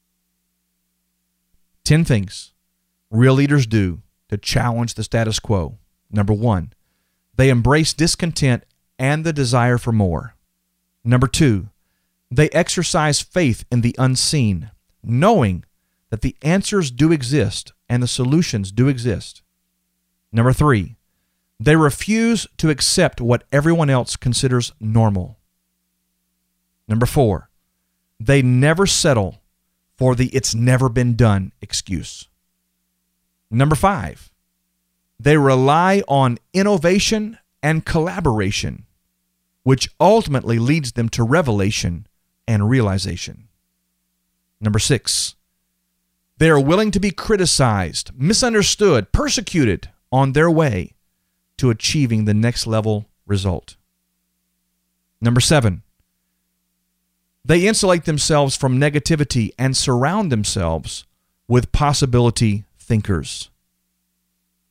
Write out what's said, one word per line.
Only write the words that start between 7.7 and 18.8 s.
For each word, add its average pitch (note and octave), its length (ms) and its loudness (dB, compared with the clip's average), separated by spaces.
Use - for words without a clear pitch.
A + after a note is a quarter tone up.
discontent D3+ 680 -2
and D3 260 -2
the E3 80 -2
desire B2 460 0
for A#2+ 120 -6
more. G2 440 -2
Number B2 240 0
two, G#2+ 440 0
they D3 200 0
exercise D#3+ 720 -2
faith D3 520 -2
in A#2+ 80 0
the A#2 180 -2
unseen, B2+ 720 -2
knowing A#2+ 640 0
that G#2+ 100 -8
the - 220 -6
answers F3+ 480 -2
do C#3+ 200 2
exist C3 640 -2
and B2 140 0
the A#2+ 60 -2
solutions B2+ 640 -2
do A#2+ 160 0